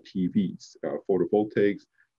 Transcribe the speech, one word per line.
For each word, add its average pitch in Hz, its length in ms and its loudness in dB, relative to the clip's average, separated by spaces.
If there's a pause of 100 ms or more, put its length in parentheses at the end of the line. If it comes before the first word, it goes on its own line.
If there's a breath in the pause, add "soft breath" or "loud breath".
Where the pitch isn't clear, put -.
P 92 240 -2
Vs, - 480 -4 (100)
uh, 73 120 -6 (120)
photovoltaics. 101 720 0 (360)